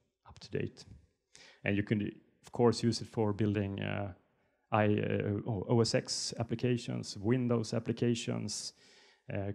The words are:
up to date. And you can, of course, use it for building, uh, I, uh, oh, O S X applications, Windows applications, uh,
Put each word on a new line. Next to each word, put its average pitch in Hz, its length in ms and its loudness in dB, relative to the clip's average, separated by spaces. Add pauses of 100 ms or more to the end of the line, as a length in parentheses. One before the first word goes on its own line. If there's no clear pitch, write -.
(260)
up - 120 -20
to - 120 -20
date. - 360 -6 (800)
And 101 120 2
you 101 60 2
can, 104 180 2 (420)
of - 80 -20
course, 117 320 4
use 113 200 2
it 101 60 -12
for 107 260 0
building, 101 460 0
uh, 101 320 -4 (600)
I, 107 140 6
uh, 104 600 2
oh, 104 220 -2
O 120 140 6
S 110 120 2
X - 440 -2
applications, 117 800 -2
Windows 117 560 0
applications, 117 960 -2 (600)
uh, 101 220 -4